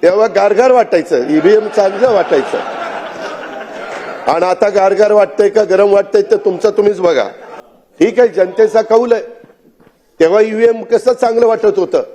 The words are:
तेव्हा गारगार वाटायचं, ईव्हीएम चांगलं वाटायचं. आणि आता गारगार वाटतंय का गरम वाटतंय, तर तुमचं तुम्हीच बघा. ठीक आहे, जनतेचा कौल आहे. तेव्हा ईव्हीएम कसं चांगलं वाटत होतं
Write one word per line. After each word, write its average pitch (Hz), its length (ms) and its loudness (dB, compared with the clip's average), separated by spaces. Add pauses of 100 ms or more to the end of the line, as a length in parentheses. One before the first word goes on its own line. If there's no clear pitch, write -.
तेव्हा 196 240 2
गारगार 208 440 2
वाटायचं, 160 580 0
ईव्हीएम 190 380 2
चांगलं 202 460 0
वाटायचं. 156 440 0 (1700)
आणि 165 140 0
आता 185 240 0
गारगार 196 420 2
वाटतंय 208 380 2
का 208 140 2
गरम 196 300 2
वाटतंय, 202 280 2 (100)
तर 214 140 2
तुमचं 202 320 -2
तुम्हीच 202 220 0
बघा. 151 280 0 (720)
ठीक 226 200 0
आहे, 240 80 4
जनतेचा 208 540 0
कौल 226 300 0
आहे. 220 100 0 (1000)
तेव्हा 180 220 4
ईव्हीएम 220 420 -2
कसं 240 300 0
चांगलं 233 340 0
वाटत 220 300 0
होतं 175 240 0 (140)